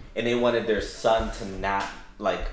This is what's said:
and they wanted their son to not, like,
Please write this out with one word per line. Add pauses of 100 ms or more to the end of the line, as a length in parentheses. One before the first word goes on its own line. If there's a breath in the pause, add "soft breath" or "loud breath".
(160 loud breath)
and
they
wanted
their
son
to
not, (340)
like, (120)